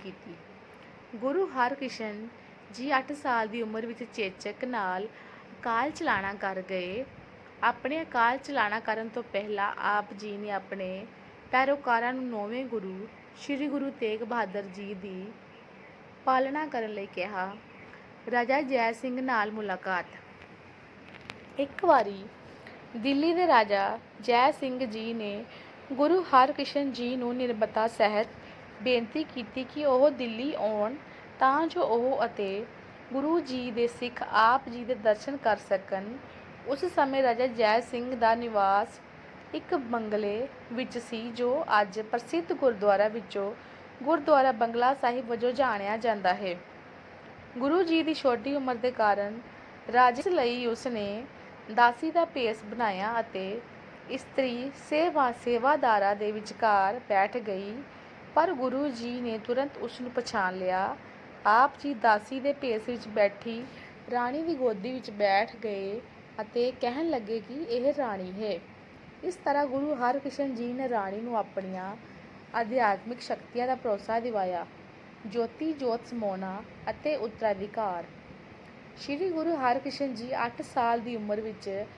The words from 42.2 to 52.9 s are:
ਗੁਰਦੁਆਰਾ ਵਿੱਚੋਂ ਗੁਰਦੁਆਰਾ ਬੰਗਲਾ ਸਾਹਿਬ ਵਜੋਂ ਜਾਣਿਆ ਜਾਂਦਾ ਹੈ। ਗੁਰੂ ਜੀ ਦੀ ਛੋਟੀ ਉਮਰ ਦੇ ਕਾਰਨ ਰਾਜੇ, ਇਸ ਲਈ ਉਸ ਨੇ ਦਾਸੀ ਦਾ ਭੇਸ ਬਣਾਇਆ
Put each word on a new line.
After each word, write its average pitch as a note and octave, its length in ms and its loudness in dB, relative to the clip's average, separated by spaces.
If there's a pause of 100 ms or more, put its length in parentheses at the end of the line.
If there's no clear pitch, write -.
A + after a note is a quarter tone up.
ਗੁਰਦੁਆਰਾ G#3 540 4
ਵਿੱਚੋਂ G#3 480 -4 (480)
ਗੁਰਦੁਆਰਾ D4 480 6
ਬੰਗਲਾ A#3 420 2
ਸਾਹਿਬ B3 340 -2
ਵਜੋਂ A#3+ 240 0
ਜਾਣਿਆ A3 460 0
ਜਾਂਦਾ G#3 360 2
ਹੈ। F#3+ 220 -2 (1040)
ਗੁਰੂ D4 260 4
ਜੀ E4 200 4
ਦੀ D#4 100 0
ਛੋਟੀ C4 420 2
ਉਮਰ B3+ 200 0
ਦੇ B3 160 0
ਕਾਰਨ G#3 500 2 (520)
ਰਾਜੇ, B3 260 8
ਇਸ E4+ 80 -2
ਲਈ B3 380 2
ਉਸ A3+ 220 -2
ਨੇ G#3+ 380 -4 (500)
ਦਾਸੀ A#3+ 360 6
ਦਾ E4 140 4
ਭੇਸ A3+ 380 -2
ਬਣਾਇਆ G#3+ 560 -2